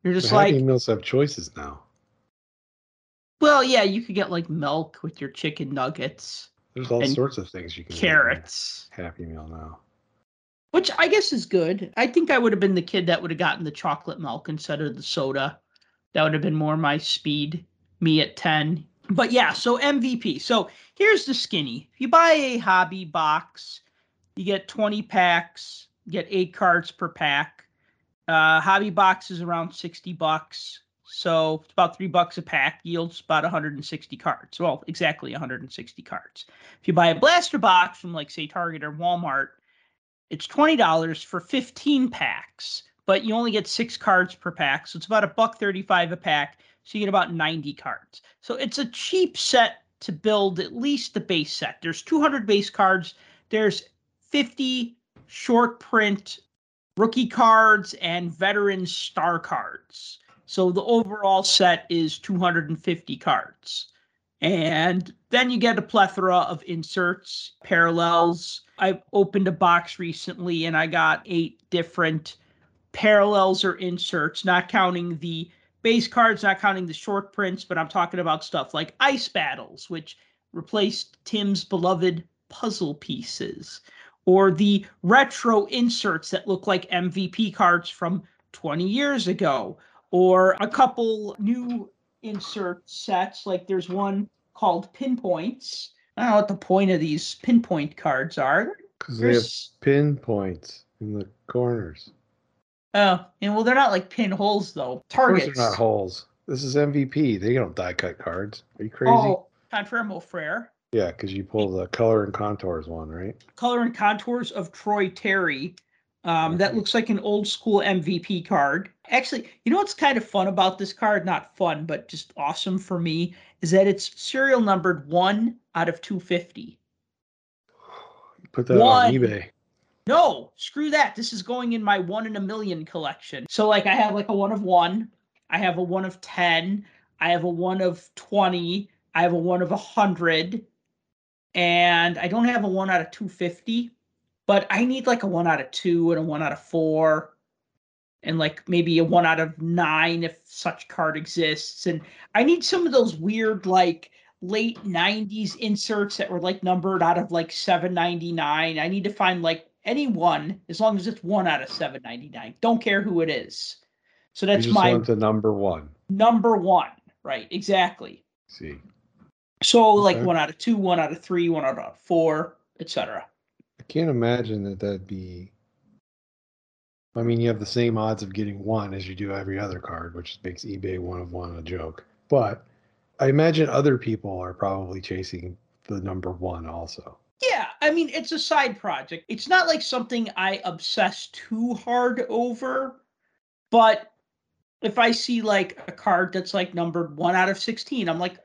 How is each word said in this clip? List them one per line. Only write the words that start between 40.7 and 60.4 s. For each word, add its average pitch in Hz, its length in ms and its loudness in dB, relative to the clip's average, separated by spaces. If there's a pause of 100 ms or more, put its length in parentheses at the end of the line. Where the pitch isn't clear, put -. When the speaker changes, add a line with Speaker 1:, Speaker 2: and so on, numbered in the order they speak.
Speaker 1:
dollars 165 460 2
for - 180 -8
fifteen 262 680 -2
packs, - 760 -8 (200)
but 196 200 2
you 214 100 -2
only 233 160 0
get 208 180 -2
six - 300 -6
cards 185 360 2
per - 160 -8
pack, 143 360 -2
so - 100 -16
it's 165 100 -12
about 214 180 2
a 196 40 -4
buck 226 320 0
thirty-five 185 500 0
a 180 60 -6
pack, 147 420 -2 (260)
so - 120 -14
you 208 80 -2
get 196 60 0
about 180 240 0
ninety 156 400 -4
cards. - 480 -14 (180)
So - 140 -10
it's - 240 -6
a 277 80 -4
cheap 359 500 -2
set - 460 2 (180)
to - 120 -10
build 196 460 0
at 185 160 -8
least 254 380 -4
the 208 80 -4
base 156 320 -2
set. - 300 -10
There's 160 200 -6
two 320 200 0
hundred 277 240 0
base 208 240 2
cards. 190 440 0 (360)
There's 214 340 0 (460)
fifty 254 680 -2 (300)
short 233 540 2
print 208 600 0 (560)
rookie 226 320 2
cards 220 720 6
and 175 320 -4
veteran 190 540 0
star 170 520 -2
cards. - 840 -10 (260)